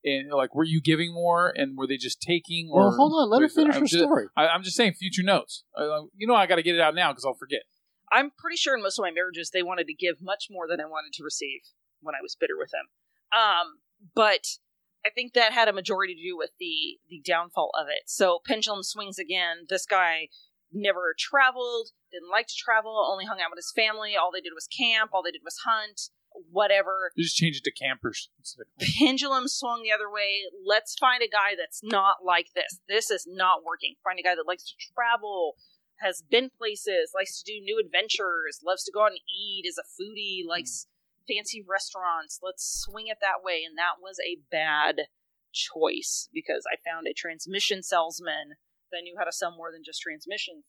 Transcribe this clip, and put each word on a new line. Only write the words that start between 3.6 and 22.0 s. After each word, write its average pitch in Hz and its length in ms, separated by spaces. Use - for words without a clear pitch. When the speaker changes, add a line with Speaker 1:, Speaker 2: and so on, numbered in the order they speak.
Speaker 1:
I'm 277 60
Speaker 2:
her 294 60
Speaker 1:
ju-, 339 120
Speaker 2:
story. 285 360
Speaker 1:
I, 156 120
I'm 175 160
just 185 140
saying 214 160
future 185 300
notes. 185 400
I, 147 60
I, 151 220
you 208 120
know, 240 80
I 196 120
gotta 170 160
get 175 120
it 170 60
out 156 140
now 170 180
'cause 123 120
I'll 131 80
forget. 135 280
Speaker 3:
I'm 269 260
pretty 339 180
sure 277 220
in 214 60
most 190 160
of 208 40
my 180 80
marriages, 170 400
they 180 120
wanted 175 240
to 156 60
give 175 280
much 185 300
more 175 160
than 170 120
I 156 60
wanted 156 280
to 151 100
receive 143 380
when 151 120
I 135 80
was - 180
bitter 156 180
with 156 120
them. 151 160
Um, 175 420
but 214 320
I 208 60
think 247 240
that 233 200
had 233 140
a 208 60
majority 190 400
to 160 80
do 180 160
with 156 220
the, 160 400
the 170 160
downfall 170 520
of 147 120
it. - 200
So 180 360
pendulum 214 380
swings 202 340
again. 170 520
This 190 180
guy 165 420
never 180 460
traveled, 247 720